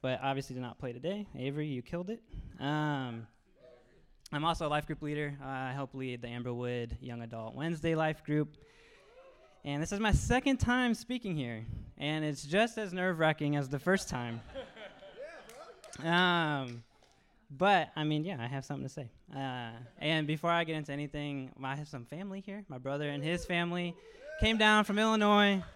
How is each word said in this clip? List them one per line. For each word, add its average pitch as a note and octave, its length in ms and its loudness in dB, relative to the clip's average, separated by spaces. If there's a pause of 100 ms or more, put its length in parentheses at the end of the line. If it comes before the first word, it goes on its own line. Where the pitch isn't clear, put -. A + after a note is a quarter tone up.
but B2+ 200 0
obviously C3+ 320 -2
did B2+ 80 -6
not A#2+ 160 -8
play B2+ 140 -6
today. F3+ 340 -4 (100)
Avery, C#3 300 -4
you C3 160 -4
killed F3+ 280 -6
it. A3+ 120 -8 (360)
Um, C#3 680 -2 (1040)
I'm D3+ 120 -2
also E3 220 0
a D3 40 0
life D3 160 0
group D#3+ 160 -6
leader. D3 400 -4
Uh, C3 40 -10
I C3 260 -4
help C3+ 220 -6
lead B2+ 280 -6
the A#2+ 60 -8
Amberwood A#2+ 720 -4
Young B2 220 -8
Adult A2+ 320 -8
Wednesday D#3+ 400 0
Life D#3 300 0
Group. D3+ 320 0 (1080)
And C#3+ 180 -2
this E3 100 -2
is G3+ 80 -2
my G#3+ 120 4
second B3+ 460 4
time B3 360 4
speaking G#3+ 420 -4
here, A#2 300 -4 (320)
and D#3 260 0
it's D3 200 -2
just G#3 340 2
as G3+ 140 -4
nerve-wracking D#3+ 640 2
as C#3 120 0
the C#3 100 -2
first F#3 300 2
time. A#2 320 -4 (1600)
Um, D#3 840 2 (680)
but, E3+ 460 4
I D3+ 80 0
mean, D3+ 200 2
yeah, F3+ 160 -6
I A#2 60 -4
have C3+ 180 -4
something C3+ 220 -6
to C3 60 -8
say. C3 180 -10 (240)
Uh, B2+ 360 -6 (280)
and D#3 280 0
before D#3 240 0
I E3+ 120 4
get D#3+ 140 -2
into D3 160 -6
anything, C#3+ 580 -4 (120)
I C3+ 120 -4
have D3 140 -8
some B2 160 -10
family F#3+ 360 -10
here. G3 280 -10
My C3 100 -10
brother C#3 300 -2
and C#3+ 160 -4
his E3+ 200 0
family F3 500 0 (460)
came A3 160 6
down G#3+ 280 8
from G3+ 140 0
Illinois. G#3 640 6 (140)